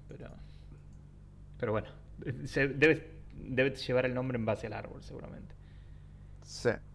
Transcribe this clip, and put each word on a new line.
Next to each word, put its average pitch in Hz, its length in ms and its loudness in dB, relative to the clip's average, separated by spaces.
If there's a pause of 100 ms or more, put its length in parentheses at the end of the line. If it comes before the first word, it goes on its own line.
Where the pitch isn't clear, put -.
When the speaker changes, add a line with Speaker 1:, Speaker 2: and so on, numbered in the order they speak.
Speaker 1:
pero, - 220 -10 (1300)
pero - 140 2
bueno, 107 140 2 (580)
se, 139 240 4
debe, 147 500 6 (160)
debe 131 400 4
llevar 127 300 4
el 127 80 2
nombre 127 240 0
en 113 80 2
base 110 220 2
al 107 60 -6
árbol, - 300 -8
seguramente. - 500 -10 (880)
Speaker 2:
Sí. - 280 2 (260)